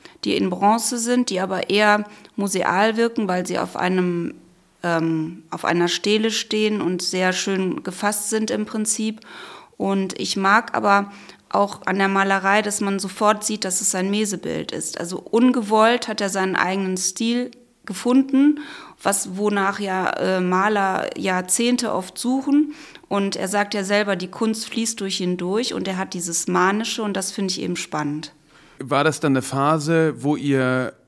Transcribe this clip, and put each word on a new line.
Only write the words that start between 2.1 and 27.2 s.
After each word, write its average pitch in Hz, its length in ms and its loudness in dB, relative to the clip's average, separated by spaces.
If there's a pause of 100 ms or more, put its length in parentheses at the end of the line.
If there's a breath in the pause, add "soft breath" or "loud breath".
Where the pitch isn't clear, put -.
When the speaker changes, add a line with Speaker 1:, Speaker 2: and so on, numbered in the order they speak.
Speaker 1:
museal 196 600 0
wirken, 226 320 0
weil 180 180 0
sie 180 120 -4
auf - 180 -4
einem, 180 600 0 (480)
ähm, 165 640 0
auf - 160 -6
einer 175 220 2
Stele 208 420 0
stehen 214 500 0
und 180 220 -2
sehr 185 320 0
schön 190 500 -2
gefasst 208 460 -4
sind 220 220 -2
im 214 140 -2
Prinzip. 214 560 -4 (560 loud breath)
Und 196 420 -2
ich - 180 -4
mag 196 380 2
aber 202 360 2 (380 loud breath)
auch 202 360 0
an 185 120 0
der 196 100 4
Malerei, 196 540 2
dass 208 200 -4
man 196 180 0
sofort 208 440 0
sieht, 214 220 -4
dass 185 160 -2
es - 140 0
ein 185 140 0
Mese-Bild 202 600 -2
ist. - 280 -6
Also 175 200 -6
ungewollt 233 880 4
hat 214 140 -6
er 202 80 0
seinen 190 260 0
eigenen 185 420 0
Stil 233 540 -2 (340)
gefunden, 269 760 4 (420 loud breath)
was, 196 360 -2
wonach 202 420 2
ja, 190 320 -2
äh, 185 300 0
Maler 190 760 0
Jahrzehnte 220 760 0
oft 185 240 -6
suchen. 277 560 2 (340 loud breath)
Und 196 280 -2
er 190 120 -4
sagt 202 260 -2
ja 202 100 -2
selber, 202 320 0
die 180 140 -6
Kunst 220 400 -4
fließt 226 300 -4
durch 196 220 -4
ihn 180 160 0
durch 196 360 -2
und 190 140 -4
er 185 100 -4
hat 190 160 -6
dieses 170 340 -4
Manische 196 560 2
und 202 120 -2
das 190 160 -4